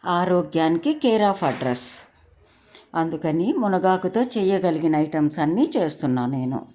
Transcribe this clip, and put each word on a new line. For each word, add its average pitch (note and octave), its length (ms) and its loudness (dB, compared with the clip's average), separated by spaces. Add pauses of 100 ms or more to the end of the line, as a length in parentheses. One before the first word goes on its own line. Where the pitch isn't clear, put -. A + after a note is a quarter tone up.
ఆరోగ్యానికి F3 960 0
care G#3+ 300 4
of G3 160 -4
address. B2+ 320 -2 (1120)
అందుకని E3 580 -2
మునగాకుతో F#3+ 680 0
చేయగలిగిన F#3 760 0
ఐటమ్స్ D3+ 440 0
అన్నీ F3 380 0
చేస్తున్నా C3+ 480 0
నేను. C3 500 -4